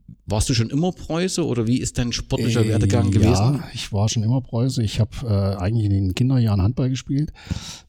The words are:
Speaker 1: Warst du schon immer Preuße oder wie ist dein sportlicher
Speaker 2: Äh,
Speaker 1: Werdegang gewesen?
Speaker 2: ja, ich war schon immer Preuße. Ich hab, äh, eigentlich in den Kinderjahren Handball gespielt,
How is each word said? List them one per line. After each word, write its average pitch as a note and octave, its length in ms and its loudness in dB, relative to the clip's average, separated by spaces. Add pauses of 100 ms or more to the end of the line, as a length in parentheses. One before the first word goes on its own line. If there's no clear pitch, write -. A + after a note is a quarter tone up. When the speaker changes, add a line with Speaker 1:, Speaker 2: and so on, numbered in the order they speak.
(260)
Speaker 1:
Warst G#2 220 0
du C#3 60 2
schon A2+ 160 0
immer D#3 200 0
Preuße F3 560 -4
oder A#2+ 220 0
wie B2 100 2
ist - 180 -4
dein A#2+ 140 -2
sportlicher A#2 540 -2
Speaker 2:
Äh, G#2+ 60 0
Speaker 1:
Werdegang G2+ 420 2
gewesen? G#2+ 200 6
Speaker 2:
ja, B2 400 2
ich - 200 -10
war G#2 160 2
schon G#2+ 160 -2
immer B2+ 160 2
Preuße. B2+ 420 -2
Ich G#2 160 -2
hab, - 240 -2
äh, B2 60 -6
eigentlich G2+ 560 0
in G2+ 80 2
den G2 240 2
Kinderjahren A#2+ 440 2
Handball B2 300 0
gespielt, C#3 420 -4 (560)